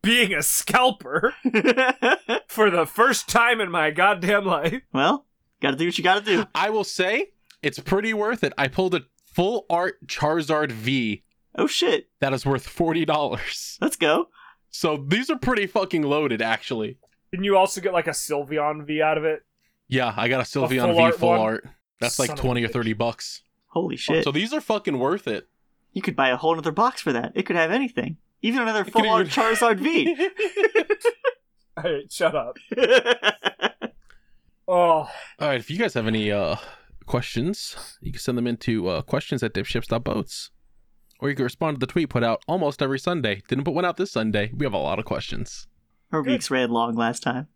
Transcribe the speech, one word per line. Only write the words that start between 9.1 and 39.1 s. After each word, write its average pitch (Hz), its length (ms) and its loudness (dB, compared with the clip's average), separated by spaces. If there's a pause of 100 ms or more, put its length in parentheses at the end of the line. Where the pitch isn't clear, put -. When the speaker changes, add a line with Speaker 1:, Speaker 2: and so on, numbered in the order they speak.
Speaker 3:
full 196 360 0
art 175 360 -2
Charizard 151 680 0
V 113 520 -2 (360)
Speaker 2:
Oh, 302 60 2
shit. - 440 0 (100)
Speaker 3:
that 139 140 0
is 131 120 -4
worth 135 220 0
forty 165 360 0
dollars. - 760 -4
Speaker 2:
Let's - 160 -2
go. 339 320 2 (400)
Speaker 3:
So 151 380 -2
these 233 240 0
are 277 80 0
pretty 220 260 0
fucking 185 380 0
loaded, 143 380 0
actually. 113 580 -2 (320)
Speaker 1:
Didn't 185 140 -6
you 196 120 4
also 190 240 2
get, 185 120 0
like, 165 140 0
a 160 40 -2
Sylveon 151 760 -4
V 151 140 -2
out 156 160 2
of 151 80 -2
it? 156 180 -2 (460)
Speaker 3:
Yeah, 127 260 0
I 113 140 0
got 131 100 2
a 120 40 -2
Sylveon 127 420 0
Speaker 1:
full - 100 2
Speaker 3:
V 165 60 6
Speaker 1:
art 165 140 4
Speaker 3:
full - 140 2
Speaker 1:
one? 110 100 4
Speaker 3:
art. 110 280 -4 (320)
That's, 120 200 -2
like, 127 80 2
Speaker 1:
Son 151 80 -6
of - 40 -10
a - 80 -4
Speaker 3:
twenty 123 160 0
or 113 60 -2
Speaker 1:
bitch. 113 40 -8
Speaker 3:
thirty 113 200 0
bucks. - 480 -6 (280)
Speaker 2:
Holy - 280 -4
shit. 160 260 0
Speaker 3:
So 143 80 0
these 208 220 -2
are 311 80 -2
fucking 202 380 -2
worth 151 280 -2
it. 107 200 -6 (460)
Speaker 2:
You 185 100 -6
could 185 120 -4
buy 135 140 4
a 123 80 2
whole 160 180 2
nother 156 160 -4
box 226 300 0
for 151 100 -2
that. 117 240 -2
It 185 80 -2
could 185 120 -2
have 165 160 2
anything. 233 460 -4 (260)
Even 240 180 0
another 220 200 0
Speaker 3:
It 185 40 -2
could - 80 -14
Speaker 2:
full 220 160 4
art 214 180 4
Speaker 3:
even 226 160 0
Speaker 2:
Charizard 226 360 4
V. 311 360 2
Speaker 3:
<laughs> 415 1700 -2
Speaker 1:
Hey, 165 280 -4
shut 160 260 0
up. 123 220 -4 (180)
Speaker 2:
<laughs> - 1080 2 (840)
Speaker 1:
Oh. 170 380 4 (320)
Speaker 3:
All 151 80 -2
right, 131 140 0
if - 100 -16
you 170 60 -6
guys 220 160 0
have 110 140 -2
any, 110 220 0
uh, 101 280 0 (480)
questions, - 960 -6
you - 100 -8
can - 80 -10
send 123 180 -4
them 120 100 -2
into, 110 420 -2
uh, 82 120 -2
questions - 400 -4